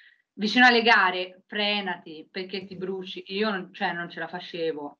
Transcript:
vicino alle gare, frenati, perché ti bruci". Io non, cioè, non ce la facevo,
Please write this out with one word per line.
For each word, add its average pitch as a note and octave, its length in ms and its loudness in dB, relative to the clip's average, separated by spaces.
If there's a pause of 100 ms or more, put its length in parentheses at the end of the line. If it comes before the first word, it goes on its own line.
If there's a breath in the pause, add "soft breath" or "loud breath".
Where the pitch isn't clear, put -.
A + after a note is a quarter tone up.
(340 soft breath)
vicino G#3+ 340 4
alle A#3 160 6
gare, F#3 640 2
frenati, F#3+ 840 -4
perché F#3+ 360 -8
ti F#3+ 100 -14
bruci". F#3 520 -8
Io G3+ 220 0
non, F#3 240 -4
cioè, F3+ 200 -2
non E3+ 160 -6
ce E3+ 100 -12
la D#3+ 80 -6
facevo, E3 720 -6